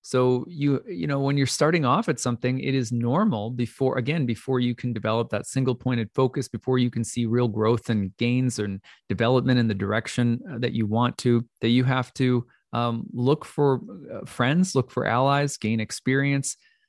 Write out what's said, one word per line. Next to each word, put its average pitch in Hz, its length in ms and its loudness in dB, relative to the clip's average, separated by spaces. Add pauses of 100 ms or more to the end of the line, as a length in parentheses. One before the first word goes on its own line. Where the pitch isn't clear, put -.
So 127 440 2
you, 143 400 0
you 175 180 -6
know, 139 140 -2
when 139 160 0
you're 139 100 0
starting 156 380 2
off 139 240 2
at 143 100 -2
something, 127 440 -2
it 135 120 -2
is 123 200 0
normal 120 560 0
before, 127 480 -2
again, 139 280 0
before 123 360 -2
you 123 120 0
can 120 200 -6
develop 110 380 0
that 104 160 -4
single 127 280 0
pointed 117 400 -2
focus, 131 320 0
before 127 320 -2
you 123 100 2
can 117 140 -4
see 117 220 -2
real 120 240 2
growth 110 400 0
and 101 260 0
gains 123 420 0
and 101 220 -4 (300)
development 123 500 2
in 117 80 2
the 107 60 0
direction, 113 680 0 (100)
uh, 120 100 -8
that 123 120 -2
you 113 140 -2
want 117 320 0
to, 120 280 2 (140)
that 117 100 0
you 123 140 4
have 127 300 0
to, 123 340 0 (240)
um, 120 400 -2
look 131 320 0
for, 139 380 0 (320)
uh, 101 120 -12
friends, 156 500 0
look 123 160 0
for 117 140 -2
allies, 139 520 2
gain 110 240 -2
experience. 139 720 -2 (340)